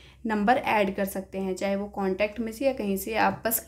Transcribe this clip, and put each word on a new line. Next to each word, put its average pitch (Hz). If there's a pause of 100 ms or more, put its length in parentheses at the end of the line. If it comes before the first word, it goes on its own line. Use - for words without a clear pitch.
(260)
नंबर 214
ऐड 202
कर 202
सकते 190
हैं, 190
चाहे 196
वो 202
कॉन्टैक्ट 202
में 220
से 226
या 262
कहीं 202
से। 220
आप 196
बस 233